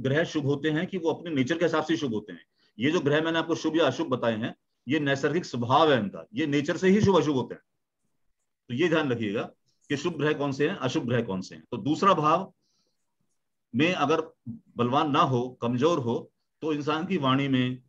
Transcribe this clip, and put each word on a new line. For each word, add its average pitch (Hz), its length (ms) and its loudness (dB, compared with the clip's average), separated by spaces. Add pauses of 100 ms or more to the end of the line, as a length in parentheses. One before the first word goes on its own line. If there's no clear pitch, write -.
ग्रह 135 240 2
शुभ 151 200 -2
होते 143 260 0
हैं 160 160 0
कि 196 100 -6
वो 165 140 -2
अपने 170 200 -6
नेचर 135 260 0
के 170 80 2
हिसाब 156 180 2
से 165 140 0
शुभ 131 160 -4
होते 101 200 -6
हैं। - 120 -20 (320)
ये 127 140 0
जो 180 100 2
ग्रह 147 200 2
मैंने 165 180 0
आपको 160 180 -2
शुभ 156 200 -2
या 160 100 4
अशुभ 156 220 -2
बताए 117 260 0
हैं, 127 200 -6 (320)
ये 147 140 0
नैसर्गिक 143 440 0
स्वभाव 135 460 2
है 127 80 6
इनका, 85 340 -6
ये 143 140 -2
नेचर 147 300 0
से 185 120 2
ही 208 120 6
शुभ 196 160 4
अशुभ 147 180 2
होते - 200 -4
हैं। - 60 -18 (1080)
तो 123 40 -8
ये 151 160 2
ध्यान 156 220 0
रखिएगा 110 320 -2 (460)
कि 143 80 -2
शुभ 160 200 -6
ग्रह 151 180 0
कौन 143 160 -4
से 147 180 0
हैं, 196 80 -6
अशुभ 156 280 -4
ग्रह 117 180 0
कौन 95 180 -6
से 87 140 -14
हैं। 78 80 -20
तो - 160 -10
दूसरा 156 360 2
भाव 160 380 0 (1200)
में 160 200 2
अगर 156 280 0 (560)
बलवान 135 340 0
ना 147 100 2
हो, 127 260 2 (140)
कमजोर 127 380 2
हो, 117 320 -4 (300)
तो 156 120 -2
इंसान 151 320 -4
की 190 140 -2
वाणी 135 280 2
में 127 420 0